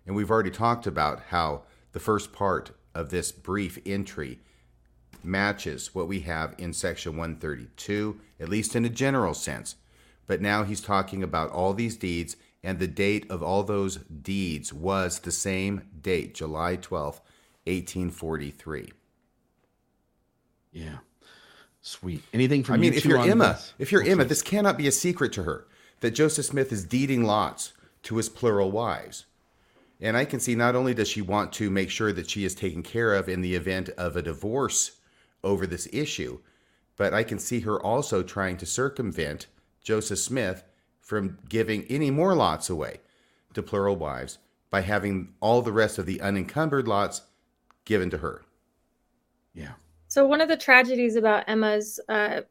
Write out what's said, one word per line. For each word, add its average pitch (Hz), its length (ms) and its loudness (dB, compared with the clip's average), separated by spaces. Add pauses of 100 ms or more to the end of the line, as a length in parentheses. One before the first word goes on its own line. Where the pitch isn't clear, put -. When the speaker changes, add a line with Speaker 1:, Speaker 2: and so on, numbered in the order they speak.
Speaker 1:
And 95 100 -6
we've 104 160 -2
already 107 200 2
talked 117 360 0
about 76 420 0
how 80 340 -2 (280)
the - 80 -10
first 104 340 -2
part 92 380 -2 (220)
of 82 160 -8
this 87 220 -4
brief 92 540 -6
entry 85 540 -6 (840)
matches 95 680 -2
what 90 140 -4
we 92 140 -6
have 80 360 -6
in 85 160 -8
section 80 420 -6
one 82 220 -6
thirty-two, 101 800 -6 (200)
at 82 100 -8
least 104 260 -2
in 117 100 2
a 117 40 -2
general 120 440 0
sense. 67 420 -8 (520)
But 92 140 0
now 104 220 2
he's 101 180 -6
talking 95 400 0
about 80 300 -2
all 92 220 0
these 110 240 -4
deeds, 85 380 -4 (280)
and 92 160 -4
the 92 80 0
date 101 420 0
of 87 140 -6
all 95 200 0
those 98 340 -2
deeds 80 760 -6
was 90 460 -2
the 90 120 -8
same 95 520 -2 (180)
date, 90 320 -2
July 80 420 -4
twelfth, 80 460 -6 (440)
eighteen 90 440 -4
forty-three. 76 800 -8 (1800)
Speaker 2:
Yeah. 151 260 -12 (840)
Sweet. - 400 -8 (120)
Anything 131 300 4
from 123 120 0
Speaker 1:
I - 20 6
mean, 113 140 8
Speaker 2:
you 127 60 2
Speaker 1:
if 151 60 2
Speaker 2:
two 151 60 4
Speaker 1:
you're - 100 8
Speaker 2:
on 170 100 6
Speaker 1:
Emma, 202 240 6
Speaker 2:
this? - 260 -8
Speaker 1:
if 139 120 -4
you're 196 100 6
Speaker 2:
Okay. 131 100 4
Speaker 1:
Emma, 165 140 6
this 139 160 2
cannot 202 360 2
be 147 100 2
a 131 40 6
secret 175 420 0
to 92 100 -2
her 76 240 -4 (340)
that 117 100 2
Joseph 147 340 2
Smith 135 280 0
is 98 100 -2
deeding 127 400 2
lots 104 500 2 (300)
to 110 140 -4
his 113 100 0
plural 101 440 2
wives. 107 540 -4 (760)
And 110 160 2
I 139 80 2
can 131 140 -4
see 120 140 0
not 120 220 4
only 127 180 2
does 110 140 0
she - 140 -4
want 95 320 0
to 104 160 -2
make 95 200 0
sure 107 220 0
that 87 180 -6
she 104 140 -4
is 92 100 -2
taken 87 300 -4
care 113 300 0
of 95 160 2
in 92 120 -2
the 90 140 0
event 92 340 -2
of 87 280 -4
a 87 40 0
divorce 104 760 -2 (460)
over 95 220 2
this 87 280 -8
issue, 82 460 -6 (580)
but 101 160 2
I 110 100 2
can 107 160 -6
see 123 220 -4
her 107 200 -4
also 110 420 0
trying 92 340 -4
to 90 80 -10
circumvent 98 800 -4 (360)
Joseph 107 380 -2
Smith 107 440 -2 (360)
from 98 380 -4 (100)
giving 110 360 0
any 143 280 0
more 175 240 4
lots 87 340 2
away 76 300 -4 (540)
to 104 100 -4
plural 98 320 0
wives 69 440 -6 (320)
by 98 100 4
having 98 580 0
all 117 220 6
the 117 100 -2
rest 107 280 4
of 85 80 -4
the 90 120 -2
unencumbered 117 680 0
lots 101 340 0 (640)
given 92 240 2
to 80 80 -4
her. 76 260 -8 (1120)
Speaker 2:
Yeah. 123 200 -14 (340)
Speaker 3:
So 277 180 6
one 294 160 4
of 320 60 4
the 320 100 2
tragedies 247 580 6
about 214 320 6
Emma's, 214 520 2 (100)
uh, 208 420 0